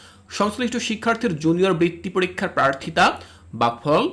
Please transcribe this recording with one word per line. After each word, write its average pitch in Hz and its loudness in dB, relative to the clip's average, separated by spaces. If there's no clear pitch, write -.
সংশ্লিষ্ট 214 -2
শিক্ষার্থীর 226 -2
জুনিয়র 175 2
বৃত্তি 170 0
পরীক্ষার 185 -4
প্রার্থিতা 151 2
বা 117 0
ফল 160 2